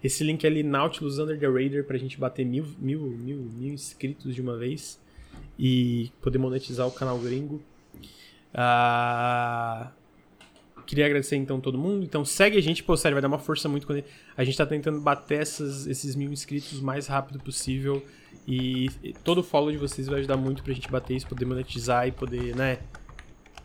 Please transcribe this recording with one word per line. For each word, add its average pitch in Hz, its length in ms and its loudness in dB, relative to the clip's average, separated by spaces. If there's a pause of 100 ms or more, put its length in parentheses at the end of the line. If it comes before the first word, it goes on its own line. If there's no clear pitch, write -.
esse 139 200 0
link 156 220 2
ali, 156 180 4
Nautilus 143 540 0
Under 151 220 -2
the 143 80 2
Radar, 135 380 2
pra 135 120 -2
gente 131 220 -4
bater 127 260 0
mil, 131 200 0 (120)
mil, 139 240 -2
mil, 127 360 -6
mil 123 360 -8
inscritos 135 600 -8
de 127 60 -6
uma 120 160 -4
vez 127 420 -6 (580)
e 120 540 2 (100)
poder 131 160 0
monetizar 131 500 0
o 127 40 0
canal 127 260 -2
gringo. 139 440 -4 (920)
Ah, 120 1400 2 (920)
queria 143 200 4
agradecer, 143 300 4
então, 135 240 0
todo 131 180 -2
mundo. 190 260 0
Então, 151 200 0
segue 208 340 6
a 190 40 8
gente. 160 220 0
Pô, 170 120 6
sério, 147 200 4
vai 139 60 4
dar 139 60 2
uma 139 120 2
força 156 280 -2
muito 143 200 -2
quando 143 160 -2 (340)
a 131 60 2
gente 131 140 2
tá 151 80 6
tentando 151 360 -2
bater 147 400 2
essas, 143 460 -6
esses 135 280 -4
mil 143 160 -2
inscritos 143 480 -6
o 135 40 -4
mais 139 240 -2
rápido 139 320 -2
possível. 135 640 -2 (440)
E, 127 420 0 (140)
e - 100 -10
todo 175 260 2
o 175 40 0
follow 151 280 2
de 151 60 -2
vocês 143 300 -4
vai 139 120 0
ajudar 135 180 0
muito 135 260 -2
pra 139 100 -4
gente 123 160 -6
bater 131 260 -2
isso, 131 120 -6
poder 127 180 -4
monetizar 127 640 0
e 127 40 0
poder, 123 440 -4
né, 127 240 2 (840)